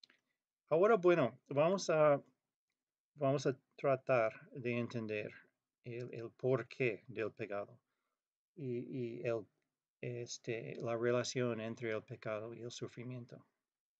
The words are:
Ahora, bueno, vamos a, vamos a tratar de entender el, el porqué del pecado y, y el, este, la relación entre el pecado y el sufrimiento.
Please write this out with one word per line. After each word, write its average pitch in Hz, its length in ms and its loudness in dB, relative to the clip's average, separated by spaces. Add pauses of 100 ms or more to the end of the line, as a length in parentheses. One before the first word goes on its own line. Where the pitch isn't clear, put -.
(720)
Ahora, 202 260 6
bueno, 170 420 6 (100)
vamos 170 420 2
a, 151 320 6 (960)
vamos 143 300 2
a 131 80 2 (220)
tratar 127 560 2 (200)
de 120 260 -2
entender 110 540 -4 (520)
el, 123 300 -10
el 117 160 -10
porqué 120 800 -2
del 104 240 -6
pecado 101 440 -8 (800)
y, 123 640 -6
y 120 80 -6
el, 113 180 -2 (560)
este, 120 760 -8
la 117 200 -4
relación 120 640 0
entre 113 300 -6
el 107 140 -4
pecado 113 500 -8
y 110 60 -14
el 120 100 -10
sufrimiento. 120 720 -12 (560)